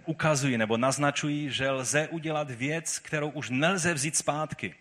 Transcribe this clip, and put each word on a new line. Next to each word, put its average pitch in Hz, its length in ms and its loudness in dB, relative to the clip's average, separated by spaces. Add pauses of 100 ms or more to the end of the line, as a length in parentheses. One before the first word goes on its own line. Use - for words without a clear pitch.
ukazují 143 540 2
nebo 110 180 4
naznačují, 143 760 2
že 127 200 0
lze 139 380 0
udělat 151 420 -4
věc, 143 480 -4
kterou 151 300 -4
už 139 220 -8
nelze 165 440 2
vzít 147 220 -2
zpátky - 640 -2